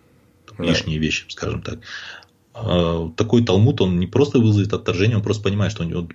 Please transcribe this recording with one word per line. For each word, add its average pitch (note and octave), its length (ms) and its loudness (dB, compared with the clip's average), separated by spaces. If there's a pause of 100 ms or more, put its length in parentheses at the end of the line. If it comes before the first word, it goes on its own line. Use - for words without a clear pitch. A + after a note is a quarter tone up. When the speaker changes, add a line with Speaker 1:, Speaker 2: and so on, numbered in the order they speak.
(460)
Speaker 1:
там, - 120 -20
Speaker 2:
Да. E2+ 60 -6
Speaker 1:
лишние E2+ 340 -2
вещи, D#2 300 -2
скажем D#2+ 340 -6
так. - 180 -10 (760)
А, E2+ 600 -2
такой A#2 280 2
талмуд, A2 380 4
он F2+ 180 2
не F#2 80 0
просто C#3 320 2
вызовет G#2 340 4
отторжение, G#2+ 440 0
он G#2 60 0
просто G2+ 200 -2
понимает, G2 280 0
что E2+ 120 -6
у - 40 -2
него E2+ 260 -6